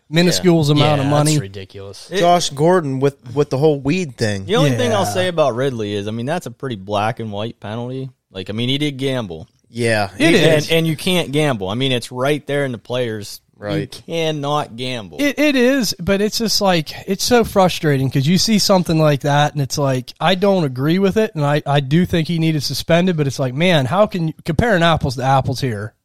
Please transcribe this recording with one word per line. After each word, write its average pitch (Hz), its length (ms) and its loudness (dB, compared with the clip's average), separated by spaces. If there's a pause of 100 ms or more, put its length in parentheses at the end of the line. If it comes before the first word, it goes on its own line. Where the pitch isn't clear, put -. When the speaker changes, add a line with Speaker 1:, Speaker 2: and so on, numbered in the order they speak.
Speaker 1:
minuscules 165 640 2
Speaker 2:
Yeah. 151 60 4
Speaker 1:
amount 147 260 4
Speaker 2:
Yeah, - 20 0
Speaker 1:
of 139 60 0
money. 147 220 2
Speaker 2:
that's 151 100 2
ridiculous. 98 680 -14
Speaker 3:
It 180 100 -4
Speaker 4:
Josh 175 300 4
Gordon 147 500 2
with, 135 360 -2
with 143 140 0
the 131 80 0
whole 147 200 4
weed 143 380 -2
thing. 101 300 -2
Speaker 3:
The 196 100 0
only 277 160 4
thing 240 200 0
I'll 196 120 0
Speaker 1:
Yeah. - 80 -4
Speaker 3:
say 185 160 -2
about 151 260 0
Ridley 120 400 -4
is, 101 140 -4
I - 20 -4
mean, 117 160 -6
that's 160 200 -6
a 123 40 -12
pretty 127 260 -10
black 104 440 -2
and 110 100 -8
white 104 300 -10
penalty. 123 480 -10 (220)
Like, 95 180 -10
I 104 60 -8
mean, 120 160 -2
he 139 80 0
did 147 180 -4
gamble. 123 500 -6 (220)
Speaker 4:
Yeah. 113 500 0
Speaker 1:
It 320 160 4
Speaker 3:
And, 160 280 4
Speaker 1:
is. - 80 -8
Speaker 3:
and 165 160 2
you 160 100 0
can't 175 360 -2
gamble. 135 360 0
I 98 60 -4
mean, 131 180 -2
it's 120 180 -4
right 135 360 -2
there 143 180 -2
in 131 80 -4
the 113 60 -8
players. 117 640 -6 (160)
Speaker 4:
Right. 104 400 -6
Speaker 3:
You - 100 -20
cannot 147 680 -4
gamble. 120 460 -8
Speaker 1:
It, 277 180 0
it 294 160 2
is, 254 460 2
but 196 200 0
it's 208 180 -2
just, 220 220 0
like, 180 300 2 (180)
it's 196 140 -2
so 240 220 4
frustrating 147 680 2
'cause 135 160 2
you 180 100 4
see 214 220 2
something 175 400 2
like 147 220 4
that, 147 320 2
and 147 100 -2
it's - 160 -2
like, 131 400 -2
I 170 160 0
don't 190 300 2
agree 139 340 0
with 196 180 0
it, 220 200 0
and 151 80 0
I, 147 200 0
I 143 140 0
do 147 260 2
think 170 220 0
he 170 140 -2
needed 160 240 0
suspended, 170 520 0
but 147 120 0
it's 131 100 -4
like, 131 160 -4
man, 156 320 2
how 196 220 2
can 165 200 -4
you, 156 60 -6 (100)
comparing 185 380 0
apples 156 320 0
to 127 80 -6
apples 135 380 0
here, 107 340 -6 (100)